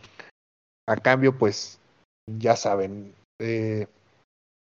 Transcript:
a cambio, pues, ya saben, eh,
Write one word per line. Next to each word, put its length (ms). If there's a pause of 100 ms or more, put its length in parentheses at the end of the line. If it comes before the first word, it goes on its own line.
(880)
a 100
cambio, 420
pues, 400 (500)
ya 280
saben, 580 (260)
eh, 460 (880)